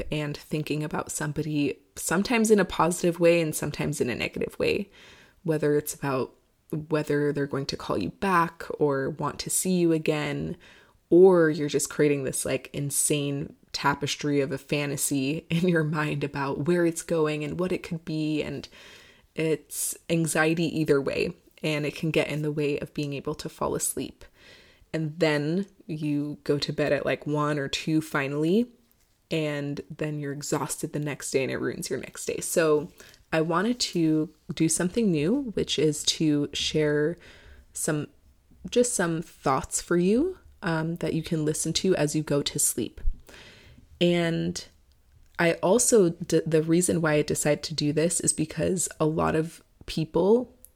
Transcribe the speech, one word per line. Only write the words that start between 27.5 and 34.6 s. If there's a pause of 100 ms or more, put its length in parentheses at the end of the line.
or
two
finally, (640)
and (140)
then
you're
exhausted
the
next
day
and
it
ruins
your
next
day.
So (420)
I
wanted
to (260)
do